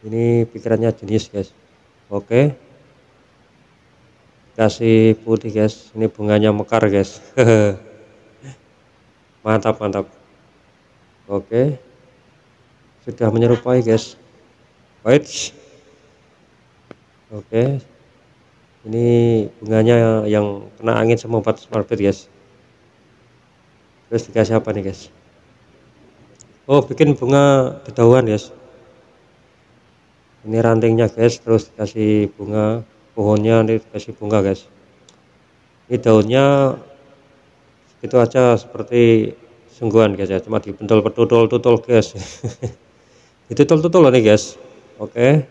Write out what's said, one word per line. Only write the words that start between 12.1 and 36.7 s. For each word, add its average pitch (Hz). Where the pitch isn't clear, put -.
Sudah 120
menyerupai, 117
guys. 113
Wait. -
Oke. 117
Ini 117
bunganya 110
yang 104
kena 113
angin 117
sama 113
empat 110
smart 107
bed, 104
guys. -
Terus 113
dikasih 110
apa 107
nih, 98
guys? -
Oh, 139
bikin 147
bunga 139
dedauhan, 120
guys. 107
Ini 113
rantingnya, 113
guys, 117
terus 113
dikasih 107
bunga 107
pohonnya, 107
nanti 110
dikasih -
bunga, 107
guys. 95
Ini 120
daunnya 131